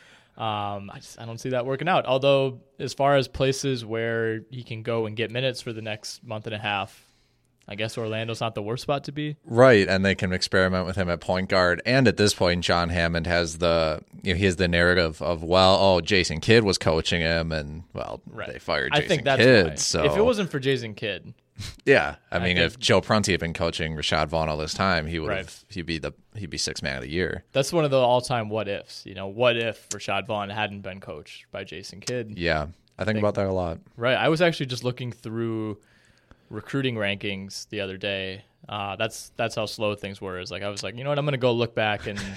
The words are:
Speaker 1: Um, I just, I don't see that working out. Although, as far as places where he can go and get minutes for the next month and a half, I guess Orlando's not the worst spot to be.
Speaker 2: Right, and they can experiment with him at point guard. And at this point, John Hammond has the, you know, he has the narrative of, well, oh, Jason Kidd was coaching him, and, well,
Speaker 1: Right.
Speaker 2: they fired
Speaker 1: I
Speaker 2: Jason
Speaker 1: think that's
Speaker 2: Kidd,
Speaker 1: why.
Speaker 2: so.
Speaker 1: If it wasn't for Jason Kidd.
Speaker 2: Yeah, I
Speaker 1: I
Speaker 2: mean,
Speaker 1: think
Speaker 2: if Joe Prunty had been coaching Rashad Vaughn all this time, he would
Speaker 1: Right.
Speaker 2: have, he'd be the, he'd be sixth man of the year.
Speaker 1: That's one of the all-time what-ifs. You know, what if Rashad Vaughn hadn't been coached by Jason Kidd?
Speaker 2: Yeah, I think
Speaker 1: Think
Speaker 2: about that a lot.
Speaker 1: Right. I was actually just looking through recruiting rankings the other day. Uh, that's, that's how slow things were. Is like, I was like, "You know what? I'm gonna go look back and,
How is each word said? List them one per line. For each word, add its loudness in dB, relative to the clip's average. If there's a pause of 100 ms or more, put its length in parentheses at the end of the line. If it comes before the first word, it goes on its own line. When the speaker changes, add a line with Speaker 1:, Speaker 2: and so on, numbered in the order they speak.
(380)
Speaker 1:
Um, -6
I -18
just, -20
I -12
don't -12
see -8
that -2
working -4
out. 2
Although, 2 (160)
as -6
far 4
as 2
places -2
where -2
he -12
can -12
go -2
and -6
get -2
minutes -4
for -10
the -10
next -10
month -10
and -6
a -6
half, -4 (680)
I -12
guess -6
Orlando's -6
not -4
the -6
worst -6
spot -2
to -10
be. -8
Speaker 2:
Right, 8
and 2
they 4
can -2
experiment 2
with -6
him -2
at -2
point -2
guard. 4
And 6
at 4
this 4
point, 2
John 2
Hammond 0
has 0
the, 2 (200)
you 0
know, 0
he 4
has 2
the 2
narrative 2
of, -2
well, 6
oh, 6
Jason 0
Kidd 6
was 4
coaching 0
him, 0
and, -6 (100)
well, -8
Speaker 1:
Right. -12
Speaker 2:
they -12
fired -2
Speaker 1:
I 2
Speaker 2:
Jason 0
Speaker 1:
think 0
that's 4
Speaker 2:
Kidd, 10
Speaker 1:
why. -4
Speaker 2:
so. 0
Speaker 1:
If 2
it 4
wasn't 2
for -4
Jason -2
Kidd. -8 (540)
Speaker 2:
Yeah, 6 (140)
I -4
Speaker 1:
I 2
Speaker 2:
mean, 2
Speaker 1:
think 4
Speaker 2:
if -6
Joe 4
Prunty 2
had 0
been -4
coaching -4
Rashad 0
Vaughn 0
all -2
this -6
time, 0
he -4
would -4
Speaker 1:
Right. -4
Speaker 2:
have, -14
he'd -8
be -4
the, -8 (220)
he'd -10
be -8
sixth -6
man -4
of -8
the -10
year. -2
Speaker 1:
That's 0
one 2
of 0
the 2
all-time 2
what-ifs. -6
You -14
know, -10
what 2
if -6
Rashad -4
Vaughn -4
hadn't -6
been -12
coached -16
by -10
Jason -16
Kidd? -8
Speaker 2:
Yeah, 0 (320)
I -6
think 0
Speaker 1:
Think 0
Speaker 2:
about 0
that 0
a 0
lot. -2 (180)
Speaker 1:
Right. 0
I 2
was 2
actually 0
just -8
looking -4
through -6 (720)
recruiting -4
rankings -6
the -8
other -6
day. -6 (240)
Uh, -6
that's, -6
that's -4
how -4
slow -4
things -12
were. -8
Is -12
like, -8
I -6
was -8
like, -8
"You -12
know -4
what? 0
I'm -2
gonna -2
go 2
look -2
back -2
and, -6 (160)